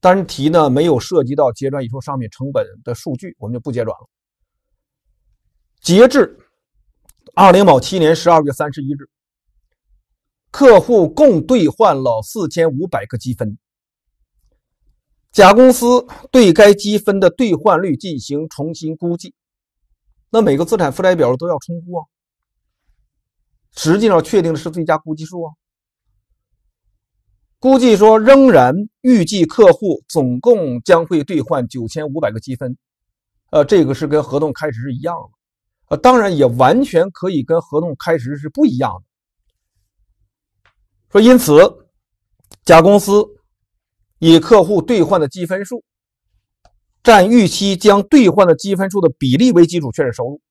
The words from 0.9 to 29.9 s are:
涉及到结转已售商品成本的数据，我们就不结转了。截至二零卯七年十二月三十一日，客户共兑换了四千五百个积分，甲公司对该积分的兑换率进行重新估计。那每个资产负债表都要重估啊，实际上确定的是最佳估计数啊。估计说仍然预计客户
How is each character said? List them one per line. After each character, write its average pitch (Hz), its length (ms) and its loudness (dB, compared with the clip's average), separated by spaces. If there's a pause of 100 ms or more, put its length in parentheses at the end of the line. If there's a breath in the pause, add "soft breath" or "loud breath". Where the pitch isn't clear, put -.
涉 160 240 -4
及 131 140 -6
到 139 160 -2
结 135 180 -8
转 139 140 -10
已 117 40 -14
售 131 120 -14
商 139 180 -10
品 117 120 -10
成 135 200 -14
本 135 160 -6 (160)
的 120 120 -10
数 143 220 -12
据， 180 220 -18
我 104 80 -16
们 110 60 -10
就 123 80 -10
不 147 100 -14
结 117 140 -10
转 101 40 -10
了。 - 200 -16 (1700)
截 208 280 4
至 247 280 -2 (960)
二 190 180 6
零 196 120 4
卯 151 140 4
七 185 220 -6
年 156 160 2
十 165 120 -2
二 160 140 4
月 143 80 -4
三 147 220 -8
十 143 100 -14
一 135 100 -8
日， 139 160 -14 (1400)
客 240 300 6
户 196 280 0
共 196 380 2
兑 214 220 0
换 170 280 0
了 123 260 -4
四 196 260 -10
千 165 200 -2
五 147 200 -8
百 104 180 -10
个 123 100 -14
积 127 160 -10
分， 110 240 -10 (1700)
甲 202 240 6
公 254 180 6
司 247 320 0 (280 loud breath)
对 226 200 4
该 208 220 6
积 202 240 -4
分 202 220 -2
的 185 100 2
兑 220 240 -4
换 170 260 -2
率 175 160 -6
进 160 220 -12
行 147 300 -10
重 156 260 -12
新 156 220 -12
估 170 200 -8
计。 175 180 -18 (960)
那 226 120 0
每 156 140 0
个 160 80 -2
资 220 120 -4
产 160 160 -4
负 - 80 -12
债 185 140 0
表 131 220 -2
都 170 120 -10
要 160 120 -6
重 170 220 -14
估 175 160 -14
啊， 156 60 -16 (1700)
实 170 240 -2
际 226 80 0
上 175 140 0
确 190 200 -2
定 165 100 -4
的 151 60 -6
是 165 120 -12
最 165 140 -8
佳 156 140 -2
估 156 160 -12
计 156 100 -18
数 170 180 -16
啊。 156 100 -16 (2000)
估 262 180 2
计 233 180 2
说 220 220 4
仍 269 320 6
然 185 240 4 (260)
预 247 240 2
计 180 220 -2
客 185 260 4
户 180 360 -4